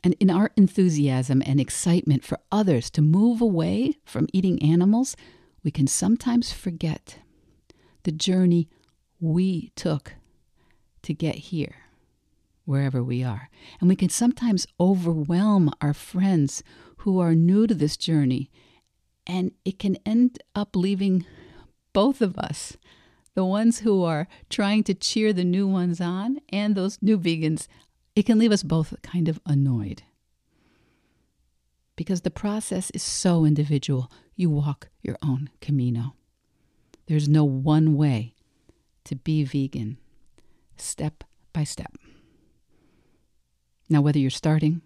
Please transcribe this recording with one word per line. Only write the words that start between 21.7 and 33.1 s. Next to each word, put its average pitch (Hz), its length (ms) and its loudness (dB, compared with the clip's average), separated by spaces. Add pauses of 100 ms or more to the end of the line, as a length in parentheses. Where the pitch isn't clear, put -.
both 240 280 2
of 196 160 -2
us, - 400 -10 (560)
the 190 120 0
ones 220 340 0
who 202 240 0
are 160 240 -2 (240)
trying 208 320 0
to 196 100 -2
cheer 214 400 0
the 180 100 0
new 185 240 0
ones 180 320 0
on 190 400 -4 (100)
and 208 260 -2
those 190 260 -4
new 214 160 2
vegans, 160 500 -2 (480)
it 208 100 2
can 220 140 4
leave 226 120 4
us 202 120 0
both 160 380 -2
kind 170 260 -4
of 156 180 -4
annoyed. 135 580 -2 (1900)
Because 175 260 -4
the 180 100 -4
process 208 600 -6
is - 120 -10
so 170 420 0